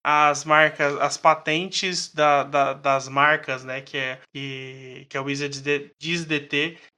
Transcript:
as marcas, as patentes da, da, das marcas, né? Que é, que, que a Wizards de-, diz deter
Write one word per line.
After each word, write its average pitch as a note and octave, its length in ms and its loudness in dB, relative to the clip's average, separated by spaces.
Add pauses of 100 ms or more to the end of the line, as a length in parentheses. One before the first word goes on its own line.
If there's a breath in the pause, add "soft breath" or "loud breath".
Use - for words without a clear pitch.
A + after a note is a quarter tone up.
as D3 420 4
marcas, D3+ 540 4
as C#3 160 0
patentes E3+ 960 0
da, D3 320 4
da, C#3 300 0
das C3+ 340 -2
marcas, C#3 560 2
né? C3 180 -10
Que C#3 160 -12
é, C3 220 -6 (140)
que, C3 760 -14
que - 80 -8
a C#3 40 -2
Wizards C#3 400 -6
de-, C#3+ 380 -4
diz E3+ 260 -4
deter D3+ 540 -4 (180 loud breath)